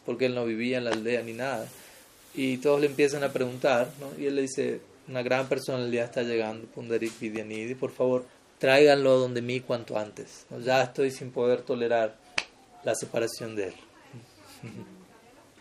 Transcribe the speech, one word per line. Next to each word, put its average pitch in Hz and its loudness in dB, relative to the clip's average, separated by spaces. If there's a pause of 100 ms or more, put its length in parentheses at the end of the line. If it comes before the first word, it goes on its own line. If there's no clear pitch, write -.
porque 127 0
él 123 -2
no 123 -2
vivía 117 -2
en 123 -2
la 117 -2
aldea 113 -2
ni 113 -10
nada. 120 -6 (680)
Y 131 0
todos 143 2
le 147 4
empiezan 143 2
a 131 -2
preguntar, 127 0 (100)
¿no? 139 -12 (140)
Y 143 -2
él 139 -2
le 139 2
dice, 127 -4 (260)
"Una 127 -6
gran 127 0
personalidad 123 2
está 123 -4
llegando, 113 -2
Pundarik 113 -4
Vidyanidhi, 110 -6
por 131 -4
favor, 127 2 (360)
tráiganlo 135 8
donde 123 0
mí 123 -4
cuanto 120 -6
antes, - -10
¿no? 123 -12
Ya 127 4
estoy 135 0
sin 131 -12
poder 123 2
tolerar 117 0 (680)
la 117 0
separación 117 -4
de 101 -4
él. 87 -10 (880)
<laughs> 113 -16 (640)